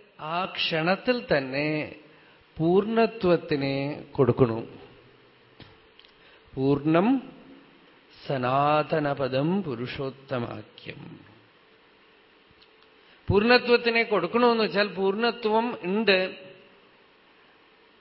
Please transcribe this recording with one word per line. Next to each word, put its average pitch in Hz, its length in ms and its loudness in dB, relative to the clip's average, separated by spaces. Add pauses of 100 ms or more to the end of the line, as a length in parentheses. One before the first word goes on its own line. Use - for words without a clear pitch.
(200)
ആ 165 260 -6
ക്ഷണത്തിൽ 190 800 -2 (120)
തന്നെ 139 580 -4 (600)
പൂർണ്ണത്വത്തിനെ 170 1500 0
കൊടുക്കണു. 117 560 2 (1900)
പൂർണ്ണം 160 800 0 (920)
സനാതനപദം 143 1400 0
പുരുഷോത്തമാഖ്യം. 123 1600 -10 (2000)
പൂർണ്ണത്വത്തിനെ 233 760 4
കൊടുക്കണമെന്ന് 220 600 2
വെച്ചാൽ 202 240 0
പൂർണ്ണത്വം 214 960 -2
ഉണ്ട് 190 540 0 (1700)